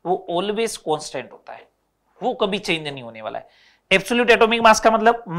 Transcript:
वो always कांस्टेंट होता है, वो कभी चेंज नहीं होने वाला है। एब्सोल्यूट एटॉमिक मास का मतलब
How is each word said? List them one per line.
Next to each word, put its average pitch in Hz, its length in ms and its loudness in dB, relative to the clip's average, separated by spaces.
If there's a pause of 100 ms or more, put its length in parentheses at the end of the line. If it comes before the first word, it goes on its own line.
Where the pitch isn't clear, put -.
वो 175 260 -4
always 208 480 -4
कांस्टेंट 147 520 -8
होता - 220 -20
है, - 140 -20 (540)
वो 233 140 -2
कभी 208 240 -2
चेंज 160 280 -4
नहीं 139 160 -10
होने 113 180 -16
वाला 113 180 -10
है। - 80 -18 (440)
एब्सोल्यूट 233 400 2
एटॉमिक 226 300 4
मास 220 180 6
का 226 120 4
मतलब 226 320 2 (160)